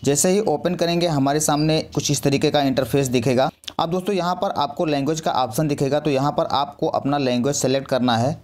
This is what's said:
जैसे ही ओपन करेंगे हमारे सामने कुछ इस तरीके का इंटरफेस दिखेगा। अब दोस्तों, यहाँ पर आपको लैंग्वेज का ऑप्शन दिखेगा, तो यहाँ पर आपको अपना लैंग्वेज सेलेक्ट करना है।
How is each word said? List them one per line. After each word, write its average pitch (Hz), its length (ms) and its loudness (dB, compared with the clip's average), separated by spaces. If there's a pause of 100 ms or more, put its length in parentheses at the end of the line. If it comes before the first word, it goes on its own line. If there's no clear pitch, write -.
जैसे 143 240 2
ही 190 120 4
ओपन 160 340 0
करेंगे 170 320 0
हमारे 143 340 2
सामने 151 400 2 (140)
कुछ 143 160 -2
इस 143 120 0
तरीके 139 280 2
का 147 100 2
इंटरफेस 135 480 0
दिखेगा। 127 420 2 (280)
अब 165 120 0
दोस्तों, 185 240 -2
यहाँ 180 200 0
पर 190 160 -2
आपको 180 340 -2
लैंग्वेज 151 360 0
का 175 100 -2
ऑप्शन 131 380 0
दिखेगा, 143 320 0
तो 151 100 0
यहाँ 139 220 2
पर 165 120 0
आपको - 420 -2
अपना 139 320 0
लैंग्वेज 127 380 0
सेलेक्ट 135 320 0
करना 123 280 2
है। 127 280 0